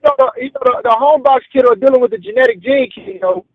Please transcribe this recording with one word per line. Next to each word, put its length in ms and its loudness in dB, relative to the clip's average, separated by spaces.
know, 140 -2
the, 180 2
you 180 -10
know, 100 -10
the, 200 -2
the 60 0
home 320 2
box 300 2
kid 160 2
are 60 4
dealing 260 0
with 120 0
the 60 -6
genetic 420 -2
gene 340 -2
kid, 200 -20
you 60 -16
know, 240 -2